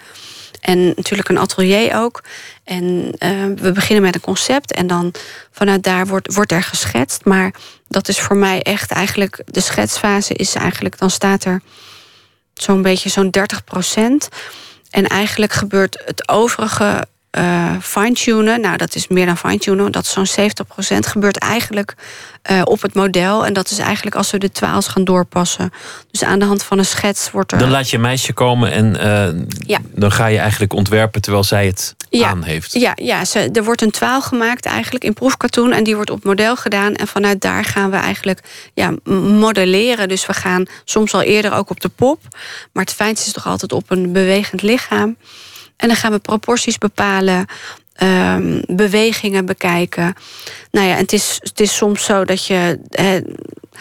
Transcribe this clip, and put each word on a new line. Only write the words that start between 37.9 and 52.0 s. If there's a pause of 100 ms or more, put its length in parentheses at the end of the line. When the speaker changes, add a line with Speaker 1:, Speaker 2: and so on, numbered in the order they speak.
Speaker 1:
we
eigenlijk, (340)
ja, (100)
m-, (240)
modelleren.
Dus
we
gaan (200)
soms
al
eerder
ook
op
de
pop. (520)
Maar
het
fijnste
is
toch
altijd
op
een
bewegend
lichaam. (600)
En
dan
gaan
we
proporties
bepalen, (480)
ehm,
bewegingen
bekijken. (580)
Nou
ja,
en
het
is,
het
is
soms